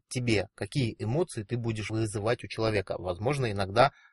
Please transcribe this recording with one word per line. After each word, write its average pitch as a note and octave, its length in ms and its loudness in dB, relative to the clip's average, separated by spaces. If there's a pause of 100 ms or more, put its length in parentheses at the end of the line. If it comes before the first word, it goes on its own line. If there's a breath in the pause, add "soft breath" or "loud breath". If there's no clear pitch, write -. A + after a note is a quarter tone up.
тебе, A2+ 460 2
какие - 460 -2
эмоции A2+ 420 0
ты A#2+ 160 -4
будешь A2 320 -2
вызывать A2 540 0
у G2+ 40 -10
человека. G#2+ 520 0
Возможно, G#2+ 520 -2
иногда G2+ 400 4 (220 soft breath)